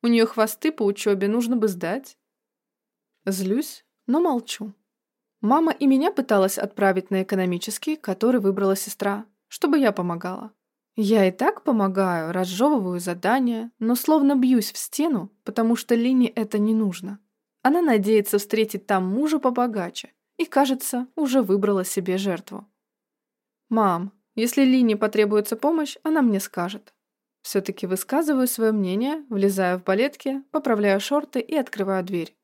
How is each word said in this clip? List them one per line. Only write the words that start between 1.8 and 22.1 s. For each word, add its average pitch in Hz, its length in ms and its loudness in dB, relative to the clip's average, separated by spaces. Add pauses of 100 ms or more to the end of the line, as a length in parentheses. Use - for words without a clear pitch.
Злюсь, 196 600 -4 (200)
но 269 140 2
молчу. 240 540 -2 (680)
Мама 302 320 2
и 285 160 0
меня 269 240 4
пыталась 202 460 0
отправить 196 520 0
на 190 140 0
экономический, 190 720 -4
который 226 460 0
выбрала 196 340 2
сестра, 202 500 -6 (220)
чтобы 302 320 0
я 240 140 4
помогала. 180 580 -6 (460)
Я 208 280 4
и 185 60 4
так 330 320 -2
помогаю, 190 680 0
разжёвываю 185 680 0
задания, 226 800 -2
но 233 160 0
словно 285 400 4
бьюсь 254 380 2
в - 40 -12
стену, 277 540 -4 (140)
потому 226 320 0
что - 180 0
Лине 247 320 2
это 214 320 -4
не 220 140 2
нужно. 196 480 -4 (460)
Она 330 140 4
надеется 214 560 2
встретить 214 500 -2
там 185 180 0
мужа 277 340 0
побогаче 240 760 -4 (240)
и, 339 80 -2
кажется, 262 680 0
уже 269 260 0
выбрала 196 420 0
себе 185 340 -4